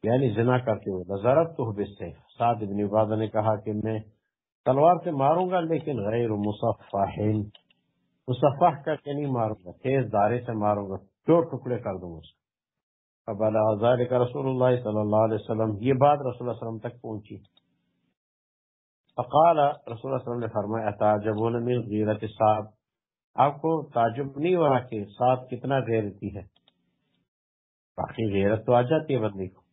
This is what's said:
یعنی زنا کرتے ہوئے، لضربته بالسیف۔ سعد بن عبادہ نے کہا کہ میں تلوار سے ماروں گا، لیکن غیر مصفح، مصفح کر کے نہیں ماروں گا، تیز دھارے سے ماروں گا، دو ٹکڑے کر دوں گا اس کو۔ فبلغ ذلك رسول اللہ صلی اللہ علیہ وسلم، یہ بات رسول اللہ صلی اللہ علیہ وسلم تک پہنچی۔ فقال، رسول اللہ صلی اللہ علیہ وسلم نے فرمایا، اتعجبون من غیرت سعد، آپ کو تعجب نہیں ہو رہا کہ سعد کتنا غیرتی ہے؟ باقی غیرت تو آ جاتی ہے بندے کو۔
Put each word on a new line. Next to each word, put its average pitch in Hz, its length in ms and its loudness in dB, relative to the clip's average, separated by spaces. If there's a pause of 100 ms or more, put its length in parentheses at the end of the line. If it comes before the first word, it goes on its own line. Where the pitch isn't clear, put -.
یعنی 127 260 2
زنا 117 280 2
کرتے 110 340 -2
ہوئے، 92 120 -6 (100)
لضربته 127 640 0
بالسیف۔ 92 400 -8 (220)
سعد 117 180 2
بن 104 280 -4
عبادہ 107 320 0
نے 107 120 -2
کہا 107 280 0
کہ 107 160 -8 (120)
میں 110 160 -4 (640)
تلوار 143 380 4
سے 175 80 -4
ماروں 156 380 2
گا، 185 100 0
لیکن 160 400 -4
غیر 113 300 -2
مصفح، 104 920 -4 (1040)
مصفح 143 580 2
کر 156 100 -2
کے 143 180 -10
نہیں 143 180 -4
ماروں 110 340 -2
گا، 87 60 -16
تیز 127 400 -2
دھارے 107 300 2
سے 120 100 -8
ماروں 104 380 0
گا، 95 60 -6
دو - 460 0
ٹکڑے 127 380 -6
کر 98 180 -6
دوں 87 160 -12
گا 80 40 -14
اس - 160 -20
کو۔ - 80 -20 (840)
فبلغ 107 420 0 (140)
ذلك 123 320 2
رسول 123 320 0
اللہ 127 380 2
صلی 107 160 -2
اللہ 104 160 0
علیہ 110 240 4
وسلم، 107 420 -4
یہ 131 120 2
بات 143 240 4
رسول 123 320 -6
اللہ 113 100 -8
صلی 117 80 -10
اللہ - 20 -8
علیہ 113 80 -10
وسلم - 20 -12
تک 120 220 -12
پہنچی۔ 107 360 -12 (1800)
فقال، 156 420 6
رسول 143 280 0
اللہ 117 80 -10
صلی 135 140 -10
اللہ 135 60 -2
علیہ 123 140 -6
وسلم 120 100 -4
نے 117 80 -4
فرمایا، 107 400 -2
اتعجبون 107 760 0
من 123 160 0
غیرت 107 500 -2
سعد، 107 320 2 (720)
آپ 143 200 4
کو 160 340 -4
تعجب 127 480 0
نہیں 175 180 2
ہو 160 140 4
رہا 131 100 4
کہ 110 260 -6
سعد 123 320 2 (140)
کتنا 127 260 -2
غیرتی 107 600 -2
ہے؟ 92 40 -10 (1600)
باقی 110 360 -4
غیرت 101 320 2
تو 123 80 4
آ 120 80 6
جاتی 156 320 0
ہے 127 60 2
بندے 101 280 -4
کو۔ - 140 -18 (120)